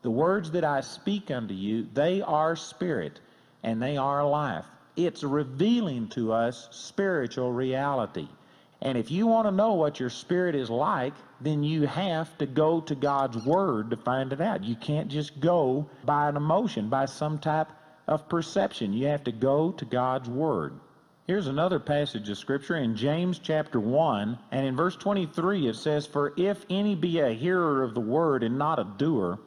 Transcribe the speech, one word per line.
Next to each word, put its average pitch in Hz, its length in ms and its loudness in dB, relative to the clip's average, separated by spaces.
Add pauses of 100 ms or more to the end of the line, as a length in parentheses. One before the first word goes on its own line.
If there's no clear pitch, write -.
"The 120 80 -4
words 160 420 2
that 170 120 0
I 143 180 2
speak - 480 -6
unto 113 240 -4
you, 104 400 -2
they 175 280 2
are 156 340 2
spirit, 131 640 -6 (420)
and 113 180 -2
they 139 180 -2
are 143 300 0
life." 143 380 0 (300)
It's 170 280 -2
revealing 143 880 0
to 113 220 -2
us 117 400 0
spiritual 135 800 -2
reality. 131 800 -2 (520)
And 131 160 0
if 113 140 -2
you 208 160 2
want 226 180 4
to 202 60 2
know 208 220 4
what 151 260 2
your 127 100 -2
spirit 180 460 0
is 123 140 -2
like, 139 440 0 (280)
then 147 220 0
you 151 220 2
have 160 520 -2
to 151 80 0
go 156 340 2
to 156 160 -4
God's 135 500 0
Word 143 440 2
to 120 80 -2
find 131 340 -2
it 139 80 -4
out. 190 240 -2
You 117 140 -4
can't 151 320 -4
just 147 320 -6
go 151 440 2 (200)
by 147 240 2
an 143 80 -2
emotion, 156 500 0
by 135 180 2
some 151 340 -4
type 156 280 0 (400)
of 151 220 -2
perception. 156 640 -2
You 127 140 0
have 147 180 -2
to 120 80 -2
go 139 400 2
to - 100 -10
God's 127 460 -2
Word. 127 500 -2 (480)
Here's 185 200 0
another 156 320 0
passage 139 500 -2
of 101 80 -4
Scripture 139 400 -2
in 117 180 0
James 160 420 0
chapter 151 440 -2
one, 120 580 2 (100)
and 135 160 0
in 131 120 -2
verse 175 180 0
twenty-three 180 720 0
it 113 80 0
says, 147 320 -2
"For 147 300 0
if 196 320 0
any 202 260 0
be 165 240 0
a 127 140 4
hearer 147 500 2
of 113 100 -2
the 120 60 0
word 135 440 2
and 117 140 0
not 147 220 2
a 98 60 -2
doer 104 600 0